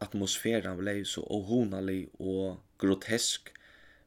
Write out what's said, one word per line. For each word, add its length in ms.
atmosfæren 760
ble 280
så 200
ohunderlig 840
og 400
grotesk, 760